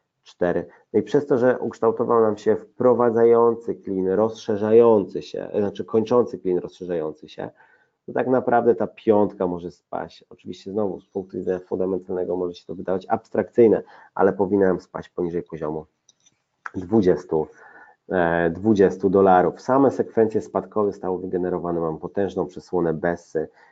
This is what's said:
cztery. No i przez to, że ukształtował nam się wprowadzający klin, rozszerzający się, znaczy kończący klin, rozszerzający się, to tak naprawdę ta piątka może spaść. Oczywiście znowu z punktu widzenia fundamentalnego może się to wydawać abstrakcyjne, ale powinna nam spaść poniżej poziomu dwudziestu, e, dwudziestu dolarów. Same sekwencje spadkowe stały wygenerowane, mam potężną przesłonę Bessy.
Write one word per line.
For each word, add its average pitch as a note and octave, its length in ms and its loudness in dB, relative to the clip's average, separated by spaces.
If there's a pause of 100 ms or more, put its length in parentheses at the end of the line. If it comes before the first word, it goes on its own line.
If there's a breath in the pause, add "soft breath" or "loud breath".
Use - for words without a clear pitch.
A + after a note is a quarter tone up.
(240)
cztery. - 420 -4 (280 soft breath)
No G#2+ 60 2
i G2 40 0
przez C#3+ 220 0
to, C#3+ 120 0
że A#2+ 220 2
ukształtował A#2 640 0
nam G#2+ 160 0
się G#2+ 180 0
wprowadzający A#2 1200 2
klin, F#2+ 340 -4
rozszerzający G#2+ 1120 2
się, - 280 -12 (100)
znaczy G2+ 260 -4
kończący A2+ 540 0
klin, F2+ 180 -2
rozszerzający E2 720 -8
się, G2+ 200 -12 (560 soft breath)
to B2 80 -14
tak A#2+ 140 -2
naprawdę A#2+ 480 2
ta G#2 120 -4
piątka G#2 600 0
może F2 240 -8
spaść. - 580 -14
Oczywiście F2+ 420 -18
znowu G2 300 -4
z - 40 -20
punktu F#2+ 320 -10
widzenia F#2 220 -4
fundamentalnego F#2 800 -4
może F2+ 180 -4
się - 100 -20
to F#2 100 -12
wydawać F#2 340 -6
abstrakcyjne, A2 760 2 (320 loud breath)
ale F#2+ 180 2
powinna G2 340 2
nam F2+ 120 0
spaść - 300 -14
poniżej F2 340 -6
poziomu D#2 420 -10 (920)
dwudziestu, F2 720 0 (600 loud breath)
e, E2+ 400 0
dwudziestu F#2+ 600 2
dolarów. F#2 520 4
Same C3 300 2
sekwencje - 500 -2
spadkowe G2 520 -4
stały F#2 280 -6
wygenerowane, F2+ 580 -4
mam D#2+ 180 -4
potężną F#2 480 -4
przesłonę E2+ 480 -4
Bessy. E2 540 -4 (240 soft breath)